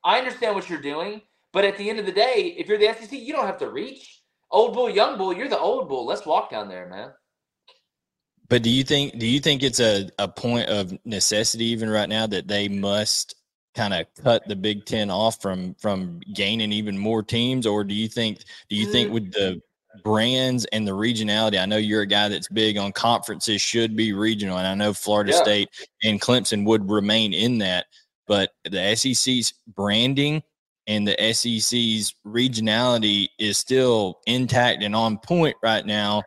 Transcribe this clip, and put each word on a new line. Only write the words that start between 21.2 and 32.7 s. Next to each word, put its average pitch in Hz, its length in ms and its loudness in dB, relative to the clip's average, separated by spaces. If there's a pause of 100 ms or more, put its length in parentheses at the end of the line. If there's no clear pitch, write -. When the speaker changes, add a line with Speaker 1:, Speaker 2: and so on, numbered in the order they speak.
Speaker 2:
I 92 60 2
know 107 120 0
you're 107 260 2
a 101 40 -4
guy 104 220 2
that's 90 180 -4
big 107 300 0
on 101 140 -2
conferences 107 680 0
should 113 360 0
be 110 180 0
regional, 101 460 -2
and 92 80 -2
I 95 80 -2
know 104 180 0
Florida 104 380 0
Speaker 1:
Yeah. 175 100 6
Speaker 2:
State 104 280 2 (340)
and 104 180 0
Clemson 113 440 2
would 107 240 2
remain 104 440 2
in 113 240 0
that, 92 300 -2 (400)
but 101 240 2 (120)
the 90 160 -4
S 104 260 0
E 131 100 0
C's 123 380 0 (220)
branding 131 680 0 (420)
and 104 220 0
the 98 140 0
S 110 240 0
E 117 140 -2
C's 110 540 -2 (120)
regionality 110 1040 2 (120)